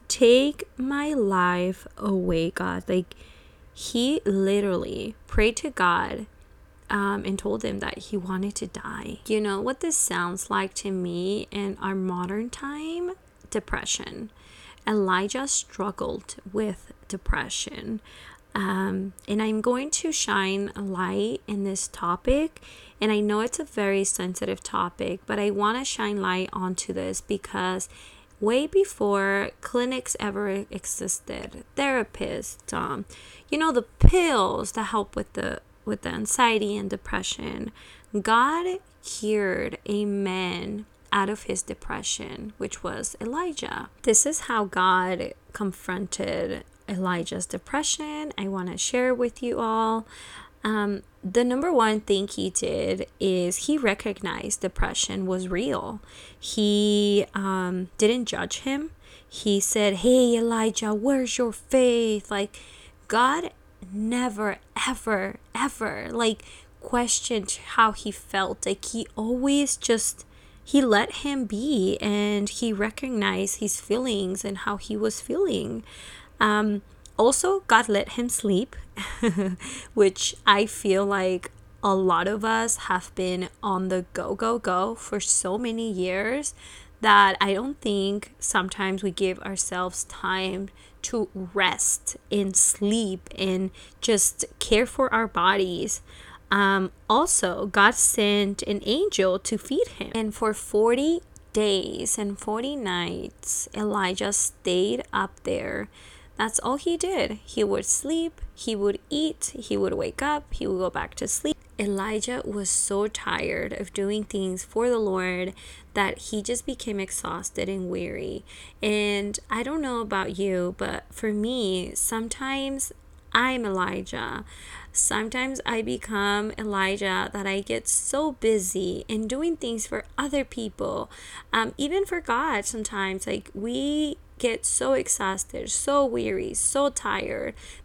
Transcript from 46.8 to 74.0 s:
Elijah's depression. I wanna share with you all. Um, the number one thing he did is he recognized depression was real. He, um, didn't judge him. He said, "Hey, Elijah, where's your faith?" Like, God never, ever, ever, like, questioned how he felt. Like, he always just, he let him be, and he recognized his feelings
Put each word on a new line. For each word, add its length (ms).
Elijah's 580
depression. 920
I 100
wanna 300
share 360
with 280
you 180
all. 460
Um, 380
the 200
number 280
one 300
thing 260
he 220
did 580
is 480
he 100
recognized 840
depression 640
was 220
real. 540
He, 920
um, 640
didn't 280
judge 340
him. 320
He 320
said, 360
"Hey, 400
Elijah, 580
where's 440
your 160
faith?" 760
Like, 300
God 440
never, 640
ever, 520
ever, 560
like, 320
questioned 800
how 160
he 200
felt. 540
Like, 200
he 300
always 600
just, 480
he 180
let 360
him 280
be, 560
and 480
he 240
recognized 840
his 200
feelings 640